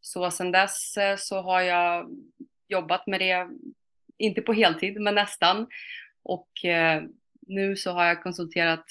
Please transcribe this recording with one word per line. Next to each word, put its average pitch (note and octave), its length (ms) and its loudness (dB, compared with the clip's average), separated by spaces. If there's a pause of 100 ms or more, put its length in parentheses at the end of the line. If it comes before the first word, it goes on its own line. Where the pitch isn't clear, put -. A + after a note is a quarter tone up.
Så F3+ 300 -4
sedan F3+ 200 -4
dess, F#3+ 460 2
eh, G3 200 2
så G3 240 -4
har F#3 200 4
jag F3 480 2 (580)
jobbat F3+ 400 -2
med F#3+ 120 -2
det, F3+ 300 0 (680)
inte - 240 0
på A#3 120 0
heltid, G3+ 480 2
men G#3 140 2
nästan. G3+ 520 2 (560)
Och, - 420 -8
eh, E3 380 2 (480)
nu G3 240 -2
så G3 160 -6
har F3 140 2
jag F3 180 2
konsulterat E3+ 680 -2